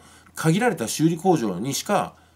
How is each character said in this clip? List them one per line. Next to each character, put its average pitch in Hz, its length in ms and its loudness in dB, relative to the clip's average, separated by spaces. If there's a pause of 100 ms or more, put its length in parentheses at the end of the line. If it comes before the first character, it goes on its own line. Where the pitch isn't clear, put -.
(340)
限 160 280 0
ら 247 80 2
れ 185 80 0
た 113 100 -4
修 156 220 0
理 170 80 0
工 175 180 4
場 104 240 -2
に 131 140 -6
し - 100 -6
か 131 320 -2 (200)